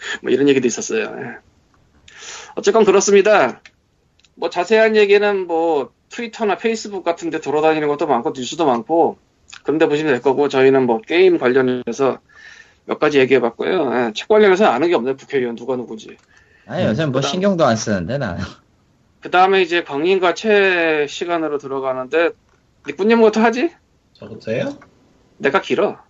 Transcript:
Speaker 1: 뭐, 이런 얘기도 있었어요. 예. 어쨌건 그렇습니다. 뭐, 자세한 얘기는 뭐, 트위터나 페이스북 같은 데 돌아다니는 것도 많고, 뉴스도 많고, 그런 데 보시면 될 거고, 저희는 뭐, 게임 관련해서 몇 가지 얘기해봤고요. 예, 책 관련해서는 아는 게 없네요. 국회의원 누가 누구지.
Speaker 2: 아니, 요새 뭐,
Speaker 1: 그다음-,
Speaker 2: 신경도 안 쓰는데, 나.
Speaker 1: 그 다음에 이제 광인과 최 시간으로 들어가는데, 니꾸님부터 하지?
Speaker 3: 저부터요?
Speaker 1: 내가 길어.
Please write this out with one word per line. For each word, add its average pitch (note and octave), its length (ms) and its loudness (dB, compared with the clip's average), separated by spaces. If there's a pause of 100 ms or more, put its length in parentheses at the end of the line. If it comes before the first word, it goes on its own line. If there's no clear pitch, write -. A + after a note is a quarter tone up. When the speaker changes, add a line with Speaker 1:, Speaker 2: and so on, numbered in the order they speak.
(220)
Speaker 1:
뭐, - 80 -6
이런 C3+ 180 2
얘기도 C3 180 2
있었어요. A2 380 -4
예. A#2 320 -14 (1160)
어쨌건 G3+ 300 2
그렇습니다. F#3+ 760 4 (760)
뭐, E3+ 120 -6
자세한 A3 480 2
얘기는 G3+ 500 2
뭐, D#3+ 460 -2 (160)
트위터나 A3 480 -6
페이스북 A3 460 -4
같은 E3+ 280 -4
데 D#3 100 -6
돌아다니는 D3+ 480 0
것도 D3 180 -2
많고, C3+ 280 -2
뉴스도 C3+ 300 -4
많고, C3+ 540 0 (460)
그런 D3 140 -2
데 D#3+ 100 4
보시면 D3 240 0
될 B2 100 -2
거고, C#3+ 260 0
저희는 C3+ 380 4
뭐, A2+ 140 0
게임 F3 380 2
관련해서 B2+ 840 0 (640)
몇 - 160 -6
가지 D3+ 180 2
얘기해봤고요. C3 760 0 (160)
예, A2 60 -8
책 - 140 -12
관련해서는 G#3 420 4
아는 C3 180 0
게 F3 60 0
없네요. C3 220 -2
국회의원 B2 400 -6
누가 A#2+ 200 -8
누구지. A2 400 -14 (500)
Speaker 2:
아니, D#3 180 -6
요새 C#3 220 0
뭐, C3+ 140 -2
Speaker 1:
그다음-, C3+ 100 -4
Speaker 2:
신경도 F#3 340 0
안 A2+ 120 2
쓰는데, G#2+ 420 -4
나. F#2+ 200 -6 (840)
Speaker 1:
그 D#3+ 100 -12
다음에 F#3+ 320 4
이제 E3+ 200 -2
광인과 F3 520 0
최 F3+ 720 0
시간으로 D#3+ 500 -4
들어가는데, C3+ 720 -2 (560)
니꾸님부터 A3 540 2
하지? B3 300 0 (440)
Speaker 3:
저부터요? C3+ 640 -8 (600)
Speaker 1:
내가 D#3+ 220 0
길어. - 380 -2 (120)